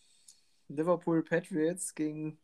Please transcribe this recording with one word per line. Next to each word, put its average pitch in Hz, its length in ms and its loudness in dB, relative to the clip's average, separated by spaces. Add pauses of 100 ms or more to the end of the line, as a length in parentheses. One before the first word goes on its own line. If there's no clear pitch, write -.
(680)
Liverpool 160 560 2
Patriots 170 720 -2
gegen 156 480 -4